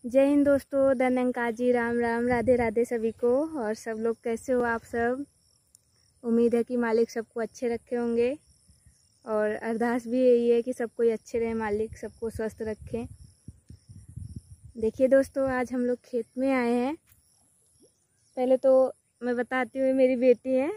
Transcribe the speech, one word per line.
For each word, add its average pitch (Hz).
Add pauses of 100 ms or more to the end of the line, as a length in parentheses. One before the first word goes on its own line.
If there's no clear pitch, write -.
जय 262
हिंद 285
दोस्तों, 269
धन 254
निरंकार 247
जी, 247
राम 240
राम, 233
राधे 247
राधे 233
सभी 226
को। 240 (280)
और 214
सब 220
लोग 226
कैसे 233
हो 247
आप 233
सब? 247 (1000)
उम्मीद 233
है 233
कि 247
मालिक 233
सबको 233
अच्छे 220
रखे 233
होंगे। 240 (880)
और 214
अरदास 233
भी 254
यही 240
है 233
कि 254
सब 233
कोई 233
अच्छे 226
रहे, 226
मालिक 220
सबको 226
स्वस्थ 220
रखें। 226 (1700)
देखिए 220
दोस्तों, 269
आज 254
हम 247
लोग 247
खेत 233 (120)
में 269
आए 240
हैं। 247 (1400)
पहले 262
तो 262 (280)
मैं 240
बताती 254
हूँ, 269
ये 262
मेरी 262
बेटी 254
है। 277